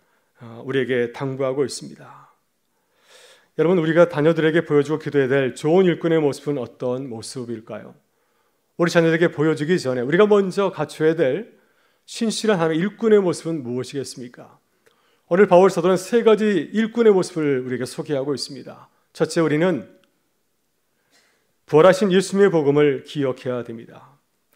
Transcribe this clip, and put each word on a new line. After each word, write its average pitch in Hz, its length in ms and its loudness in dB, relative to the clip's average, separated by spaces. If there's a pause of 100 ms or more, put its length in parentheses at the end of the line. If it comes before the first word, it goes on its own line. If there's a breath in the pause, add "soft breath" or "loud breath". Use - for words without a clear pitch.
(400)
어, 117 260 -20
우리에게 123 460 -2
당부하고 135 520 -4
있습니다. - 640 -14 (1300 soft breath)
여러분, 175 180 2
우리가 165 300 4
자녀들에게 160 560 0
보여주고 147 340 0
기도해야 139 300 -2
될 131 260 0
좋은 175 300 2
일꾼의 165 340 0
모습은 143 400 -2
어떤 127 500 -8
모습일까요? 113 840 -12 (840)
우리 175 140 0
자녀들에게 165 400 2
보여주기 151 480 0
전에 127 220 -4
우리가 165 260 4
먼저 196 460 0
갖춰야 156 420 -2
될 156 420 -2 (500 soft breath)
신실한 214 520 -2
하나님의 160 240 0
일꾼의 208 380 2
모습은 165 420 -4
무엇이겠습니까? 123 960 -10 (680)
오늘 190 180 4
바울 185 240 6
사도는 180 260 0
세 220 280 -2
가지 208 480 2
일꾼의 220 400 2
모습을 156 480 0
우리에게 123 240 -6
소개하고 143 500 -6
있습니다. - 540 -14 (240)
첫째, 160 280 -2
우리는 151 600 -2 (1700)
부활하신 180 400 6
예수님의 190 400 2
복음을 143 540 2
기억해야 127 580 -6
됩니다. 117 560 -18 (380)